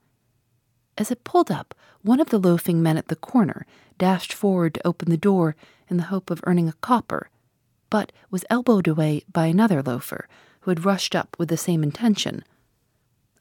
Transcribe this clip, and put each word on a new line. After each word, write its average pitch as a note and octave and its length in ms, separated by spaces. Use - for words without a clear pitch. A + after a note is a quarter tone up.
As G#3+ 140
it - 120
pulled - 280
up, - 240
one A#3+ 180
of D#4+ 100
the A3 100
loafing E3+ 420
men D#3+ 140
at - 140
the D#3+ 60
corner - 500
dashed F#3 340
forward F3+ 440
to - 120
open E3+ 220
the E3 80
door F3 380
in F3+ 80
the E3+ 60
hope F#3 260
of E3 160
earning F3 240
a D#3 40
copper, - 560
but - 240
was F#3+ 200
elbowed A3+ 380
away D#3 440
by D#3+ 160
another F3+ 360
loafer - 460
who F#3 100
had E3 140
rushed G3 300
up - 220
with E3 120
the E3 80
same E3 260
intention. G3 640